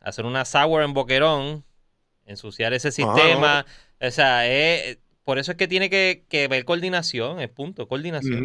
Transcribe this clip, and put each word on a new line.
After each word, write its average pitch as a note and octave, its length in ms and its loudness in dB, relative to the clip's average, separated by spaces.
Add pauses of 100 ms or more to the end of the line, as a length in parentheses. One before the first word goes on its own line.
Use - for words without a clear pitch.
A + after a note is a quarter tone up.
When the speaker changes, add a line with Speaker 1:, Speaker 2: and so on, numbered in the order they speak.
Speaker 1:
Hacer G#2+ 240 -8
una B2+ 200 -2
sour D#3 380 2
en C#3+ 120 -2
Boquerón, C#3 680 0 (600)
ensuciar G#2+ 480 -6
ese B2+ 160 -2
Speaker 2:
Ajá, C3 40 -4 (220)
Speaker 1:
sistema. D3 520 4 (340)
Speaker 2:
no. B2+ 80 -4
Speaker 1:
O - 20 -4
sea, B2 380 2
es, C#3 500 0 (260)
por C3+ 140 0
eso C#3 140 -4
es F3 60 -8
que F3+ 100 0
tiene F#3 220 0
que, F#3 380 0
que C#3+ 200 0
ver C3 160 -2
coordinación, E3+ 760 -2
es A#2+ 80 -6
punto, C#3 380 -10
coordinación. C3+ 580 -4